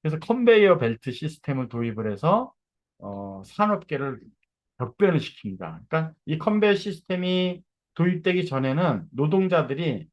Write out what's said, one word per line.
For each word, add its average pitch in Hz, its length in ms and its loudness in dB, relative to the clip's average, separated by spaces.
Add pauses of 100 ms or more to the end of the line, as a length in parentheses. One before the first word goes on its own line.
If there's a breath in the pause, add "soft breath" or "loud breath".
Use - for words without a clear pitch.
그래서 156 180 -4
컨베이어 226 580 6
벨트 117 320 -2
시스템을 131 580 -6
도입을 113 440 -4
해서, 202 400 0 (460)
어, 98 460 -10
산업계를 151 760 -2 (580)
격변을 165 400 2
시킵니다. 92 720 -8
그러니까 160 240 -2 (140)
이 156 120 -4
컨베이어 208 380 2
시스템이 180 880 -4 (320)
도입되기 180 520 0
전에는 135 640 0
노동자들이 156 1040 0